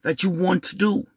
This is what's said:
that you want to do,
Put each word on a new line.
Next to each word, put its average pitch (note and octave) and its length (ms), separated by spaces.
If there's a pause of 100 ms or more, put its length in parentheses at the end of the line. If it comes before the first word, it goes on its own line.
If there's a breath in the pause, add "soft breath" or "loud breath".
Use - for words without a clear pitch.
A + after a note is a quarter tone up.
that D#3+ 200
you F#3+ 80
want F3+ 340
to - 120
do, G#3 300 (100)